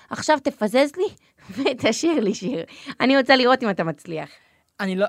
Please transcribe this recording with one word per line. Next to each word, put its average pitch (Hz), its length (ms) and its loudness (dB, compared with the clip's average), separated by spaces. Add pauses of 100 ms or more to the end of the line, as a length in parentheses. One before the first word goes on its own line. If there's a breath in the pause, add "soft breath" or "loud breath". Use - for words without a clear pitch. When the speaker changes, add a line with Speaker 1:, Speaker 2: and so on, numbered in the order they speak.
Speaker 1:
עכשיו - 340 0
תפזז 254 540 0
לי 381 100 0 (260 soft breath)
<laughs> - 300 -20
ותשיר 302 560 0
לי 202 160 0
שיר. 165 280 -6 (360 loud breath)
אני 262 180 4
רוצה 269 180 4
לראות 254 280 4
אם 220 60 0
אתה 175 140 -2
מצליח. 160 460 -8 (500 soft breath)
Speaker 2:
אני 190 160 -4
לא, 196 140 0